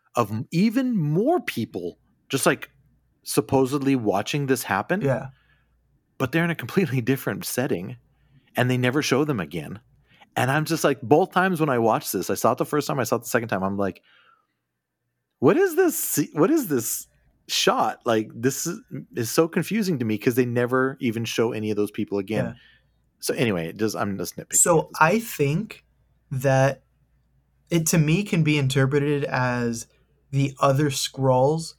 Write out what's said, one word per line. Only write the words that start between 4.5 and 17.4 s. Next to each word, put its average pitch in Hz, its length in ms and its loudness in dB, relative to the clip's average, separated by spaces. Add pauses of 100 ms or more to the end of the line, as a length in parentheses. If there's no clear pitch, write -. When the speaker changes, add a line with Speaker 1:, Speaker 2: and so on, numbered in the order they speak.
Speaker 1:
happen. 113 380 -2
Speaker 2:
Yeah. 131 260 -2 (920)
Speaker 1:
But 123 140 -2
they're 165 140 2
in 170 40 0
a 160 60 -2
completely 131 460 -2
different 127 440 -2
setting 123 520 -4 (580)
and 123 160 2
they 123 60 0
never 127 260 0
show 135 220 2
them 135 160 -2
again. 87 400 -10 (560)
And 123 140 0
I'm 156 140 0
just 160 180 -2
like, 147 180 2
both 151 300 4
times 185 280 2
when 151 100 0
I 123 100 2
watched 113 340 2
this, 92 160 -2
I 98 60 -2
saw 113 160 2
it 127 60 0
the 160 80 -2
first 147 220 -4
time, 147 120 -2
I 120 40 0
saw 120 140 -2
it 113 60 -6
the - 40 -14
second 117 220 -2
time, 95 140 -2
I'm 98 120 -2
like, 98 280 -4 (1400)
"What 170 180 6
is 359 180 2
this 349 220 2
se-, - 360 -2
what 180 180 2
is 294 160 0
this 127 400 -4 (400)